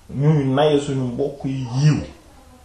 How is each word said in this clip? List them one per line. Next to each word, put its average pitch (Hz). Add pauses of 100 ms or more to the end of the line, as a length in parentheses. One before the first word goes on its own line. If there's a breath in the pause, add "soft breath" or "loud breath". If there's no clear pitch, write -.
(100)
ñuy 147
nay 143
suñu 131
mbokk 139
yi 135 (140)
yiw? 147 (680)